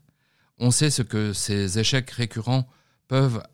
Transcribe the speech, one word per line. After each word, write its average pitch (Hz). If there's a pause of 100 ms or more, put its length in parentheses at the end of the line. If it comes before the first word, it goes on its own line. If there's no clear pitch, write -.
(580)
On 123
sait 147
ce 131
que 107
ces 101
échecs 123
récurrents 120 (400)
peuvent 131 (120)